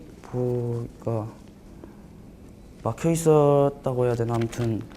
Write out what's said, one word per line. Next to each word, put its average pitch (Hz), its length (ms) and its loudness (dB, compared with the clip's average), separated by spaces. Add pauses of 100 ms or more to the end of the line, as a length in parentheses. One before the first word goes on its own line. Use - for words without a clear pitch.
(320)
뭐, 120 560 -4 (120)
그러니까 113 320 -6 (1500)
막혀 165 300 -2
있었다고 143 920 4
해야 120 100 0
되나? 117 200 -2
아무튼 113 460 -2 (160)